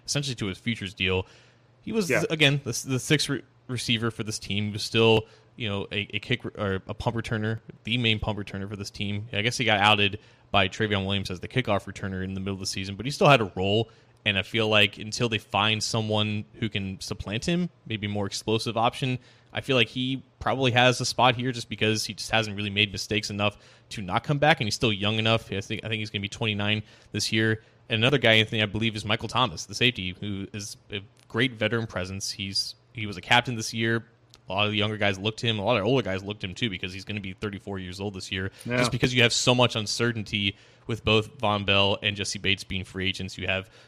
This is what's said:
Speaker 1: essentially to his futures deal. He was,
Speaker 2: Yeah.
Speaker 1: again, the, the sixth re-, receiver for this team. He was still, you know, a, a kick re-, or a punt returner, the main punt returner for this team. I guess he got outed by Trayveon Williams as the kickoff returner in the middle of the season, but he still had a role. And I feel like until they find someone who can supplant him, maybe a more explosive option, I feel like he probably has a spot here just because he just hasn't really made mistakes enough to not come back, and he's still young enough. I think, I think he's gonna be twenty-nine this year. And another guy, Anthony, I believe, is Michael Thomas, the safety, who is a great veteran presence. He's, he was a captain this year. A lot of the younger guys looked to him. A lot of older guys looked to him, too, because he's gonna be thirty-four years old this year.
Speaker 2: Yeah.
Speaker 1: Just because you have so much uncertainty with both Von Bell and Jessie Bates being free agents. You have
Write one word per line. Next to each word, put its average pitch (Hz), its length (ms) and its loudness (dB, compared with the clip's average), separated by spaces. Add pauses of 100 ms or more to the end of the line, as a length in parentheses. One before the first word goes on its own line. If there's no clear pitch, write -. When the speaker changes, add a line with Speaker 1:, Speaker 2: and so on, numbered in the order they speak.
Speaker 1:
essentially 143 300 -4
to 110 120 -4
his 92 120 -4
futures 101 340 -6
deal. 92 320 0 (580)
He 214 100 -10
was, 208 180 -2
Speaker 2:
Yeah. 208 200 2
Speaker 1:
again, 147 340 4
the, 113 80 -4 (120)
the 127 140 -2
sixth 143 300 2
re-, 139 140 -4 (260)
receiver 117 420 0
for - 140 -8
this 104 160 -6
team. 101 260 -2
He 104 60 -4
was 104 100 -8
still, 113 440 6 (280)
you 113 140 -6
know, 101 240 -4
a, 101 220 -4
a 104 40 -4
kick - 260 -4
re-, 110 140 -8
or 95 300 -2
a - 60 -8
punt 113 200 -4
returner, 110 460 -4 (240)
the 113 120 -2
main 113 220 2
punt 104 200 -4
returner 98 300 -8
for 107 60 -8
this 98 160 -10
team. 101 420 -6
I 101 100 -2
guess 120 140 0
he 127 80 -2
got 110 140 4
outed 101 400 4 (320)
by 98 180 4
Trayveon 101 380 0
Williams 98 240 -2
as 90 80 -6
the - 80 -12
kickoff 110 380 0
returner 95 400 -6
in 95 100 -6
the 95 60 -6
middle 98 140 -4
of 92 60 -8
the 95 60 -6
season, 95 300 -6
but 107 100 -8
he 143 60 -4
still 170 160 6
had 139 120 10
a 98 140 -2
role. 101 340 2 (380)
And 104 100 2
I 92 60 2
feel 110 260 0
like 104 300 4
until 107 300 -2
they 110 100 0
find 104 420 2
someone 107 640 0 (100)
who 113 140 -4
can 98 320 -4
supplant 104 440 -6
him, 175 260 0 (160)
maybe 104 220 -4
a - 20 -4
more 101 160 -2
explosive 107 500 -2
option, 123 440 0 (320)
I 113 80 -4
feel 131 160 0
like 117 120 6
he 127 340 -4 (180)
probably 123 320 2
has 123 280 6
a 127 60 -2
spot 123 300 4
here 127 160 -2
just 117 160 -8
because 110 360 0
he 107 100 -8
just - 180 -6
hasn't 107 240 0
really 104 140 -4
made 104 200 4
mistakes 107 400 -4
enough 104 260 0 (340)
to 113 120 -10
not 92 220 -2
come 143 140 0
back, 151 200 4
and 113 80 -2
he's 101 80 -2
still 113 180 2
young 101 260 0
enough. 113 340 2
I 95 80 -2
think, 104 240 -8
I 107 40 -6
think 110 120 -4
he's 107 100 -8
gonna 101 120 -6
be 101 60 -6
twenty-nine 107 540 -2 (300)
this - 180 -2
year. 110 320 2 (260)
And 117 140 0
another 135 160 4
guy, 117 140 6
Anthony, 110 300 4
I 107 40 4
believe, 107 300 -2
is 104 80 -6
Michael 110 240 -2
Thomas, 113 380 -2
the 101 80 -14
safety, 98 460 0
who 98 320 -6
is 104 240 -12 (140)
a 101 120 -8 (260)
great 123 240 0
veteran 110 340 0
presence. 95 460 -6
He's, - 420 -6 (200)
he 110 120 -8
was 101 100 -8
a 90 40 -10
captain 120 340 2
this 110 180 -6
year. 113 320 0 (440)
A - 40 -6
lot 101 140 2
of 104 60 0
the 107 60 0
younger 107 180 0
guys 101 240 0
looked 107 200 -4
to 123 60 -2
him. 110 140 0
A 95 40 -4
lot 117 140 2
of 95 80 0
older 127 160 4
guys 95 220 -4
looked 104 160 -8
to 98 80 -6
him, 90 60 -8
too, 123 140 -4
because 92 240 -8
he's 95 120 -12
gonna 104 160 -8
be 95 140 -10
thirty-four 98 440 -8
years 92 220 -10
old 101 140 -4
this - 180 -8
year. 95 180 -2 (140)
Speaker 2:
Yeah. 120 140 0
Speaker 1:
Just 123 120 2
because 123 240 0
you 123 80 6
have 117 100 6
so - 220 4
much 123 220 4
uncertainty 107 800 -2 (320)
with 117 160 -6
both 110 340 2
Von 104 260 0
Bell 98 380 4
and 104 140 0
Jessie 98 240 -6
Bates 98 240 0
being 92 200 -6
free 95 240 -4
agents. 95 300 -6
You 92 80 -6
have 95 240 -2 (180)